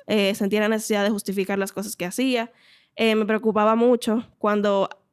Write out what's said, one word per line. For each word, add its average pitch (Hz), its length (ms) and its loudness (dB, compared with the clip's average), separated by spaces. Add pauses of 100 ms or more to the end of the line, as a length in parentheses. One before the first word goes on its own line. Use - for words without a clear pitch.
eh, 202 280 0
sentía 208 260 0
la 214 80 2
necesidad 214 360 0
de 208 60 2
justificar 196 480 -4
las 196 140 -4
cosas 202 240 -8
que 175 100 -6
hacía, 240 460 -2 (440)
eh, 220 200 2
me 220 100 2
preocupaba 214 500 2
mucho 233 480 2 (140)
cuando 208 500 0 (240)